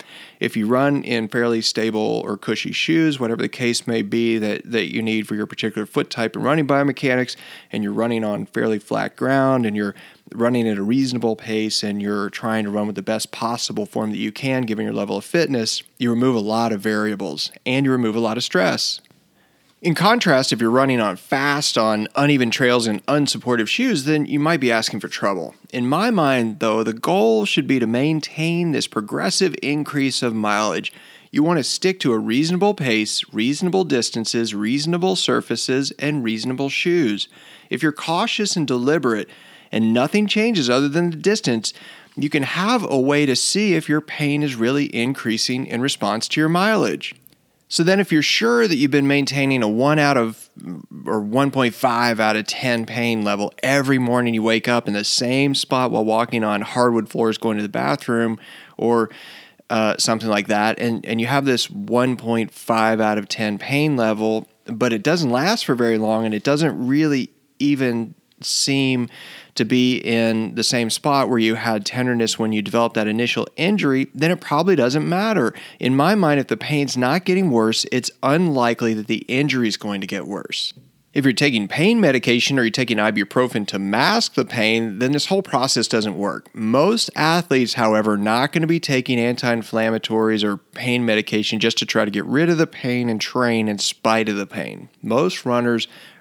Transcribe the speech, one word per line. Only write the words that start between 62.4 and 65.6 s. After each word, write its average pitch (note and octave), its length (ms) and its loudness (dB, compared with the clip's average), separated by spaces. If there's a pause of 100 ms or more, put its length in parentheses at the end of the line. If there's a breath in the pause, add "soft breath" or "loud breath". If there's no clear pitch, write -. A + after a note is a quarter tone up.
five A2+ 500 0
out G#2+ 200 2
of G2+ 80 -6
ten G#2 320 -4
pain C#3+ 360 0
level, A2 520 0 (180)
but A#2+ 260 -2
it G#2+ 120 -2
doesn't D#3 260 2
last D#3 340 0